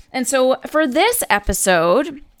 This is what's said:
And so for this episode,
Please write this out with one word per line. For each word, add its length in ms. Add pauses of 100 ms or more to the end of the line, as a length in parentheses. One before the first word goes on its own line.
(120)
And 160
so 300 (100)
for 200
this 420
episode, 920 (180)